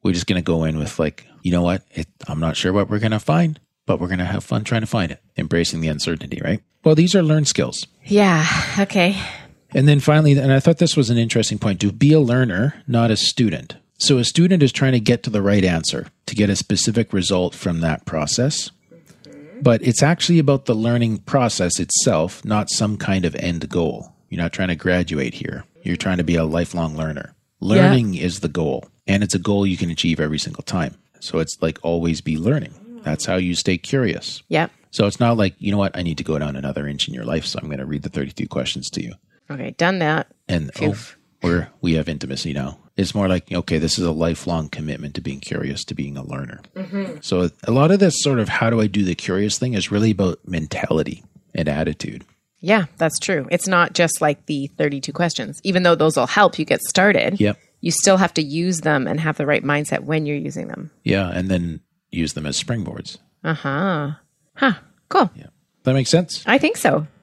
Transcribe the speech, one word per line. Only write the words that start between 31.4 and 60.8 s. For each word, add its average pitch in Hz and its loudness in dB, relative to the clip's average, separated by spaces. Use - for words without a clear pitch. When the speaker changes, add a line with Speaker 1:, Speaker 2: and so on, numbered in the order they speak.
Speaker 1:
like, 80 -2
always 82 0
be 78 -4
learning. 120 -2
That's 76 -4
how 92 -2
you 90 0
stay 90 0
curious. - -4
Speaker 2:
Yep. 160 0
Speaker 1:
So 107 0
it's 101 -2
not 117 4
like, 98 2
"You 101 -2
know 104 0
what? 98 0
I 92 -6
need 82 -4
to 78 -6
go 78 -2
down 73 -4
another 69 -6
inch 71 -4
in 71 -10
your 60 -10
life, 78 -2
so - -6
I'm 78 -10
gonna 67 -8
read 73 -6
the 80 -6
thirty-two - -6
questions - -6
to - -6
you." - -10
Speaker 2:
Okay, 127 -10
done 185 2
that. 156 -2
Speaker 1:
And, 80 -4
Speaker 2:
Phew. - -2
Speaker 1:
oh, - -18
we're, 85 0
we 85 0
have 80 0
intimacy 69 -6
now. 69 -6
It's 98 0
more 101 2
like, 90 0
okay, 87 -2
this 80 0
is 92 0
a 82 0
lifelong 82 -2
commitment 73 -8
to - -8
being 69 -8
curious, - -8
to - -10
being 69 -8
a 67 -12
learner. - -12
Speaker 2:
Mm-hmm. 190 -8
Speaker 1:
So 90 0
a - -2
lot 139 4
of 196 4
this 190 2
sort 135 0
of, 107 0
"How - 0
do 113 2
I 107 2
do 101 0
the 90 0
curious 98 -2
thing?" 127 -2
is 95 -2
really 107 2
about 92 0
mentality - -4
and 78 -2
attitude. 76 -4
Speaker 2:
Yeah, 185 2
that's 160 0
true. 151 -4
It's 175 -2
not 175 2
just - 0
like 151 -2
the 143 -6
thirty-two 143 -4
questions, 156 -4
even 185 0
though 170 6
those 156 2
will 120 0
help 202 2
you 156 -2
get - 0
started. - 2
Speaker 1:
Yep. 104 2
Speaker 2:
You 170 -2
still 190 4
have 185 2
to 170 -2
use 165 -2
them 147 0
and 113 -2
have 156 -2
the 147 -2
right 143 0
mindset 147 -2
when 156 -2
you're 147 -4
using 143 -8
them. - -14